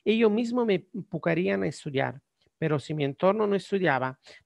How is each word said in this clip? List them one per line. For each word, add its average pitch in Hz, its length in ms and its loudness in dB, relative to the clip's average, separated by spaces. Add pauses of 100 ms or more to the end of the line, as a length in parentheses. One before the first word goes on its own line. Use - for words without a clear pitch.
ellos 220 260 4
mismos 233 360 0
me 196 280 0
empujarían 180 680 -2
a 185 60 0
estudiar. 135 520 -4 (400)
Pero 151 200 0
si - 120 -8
mi 151 120 -2
entorno 190 420 2
no 202 80 0
estudiaba, 151 640 0 (280)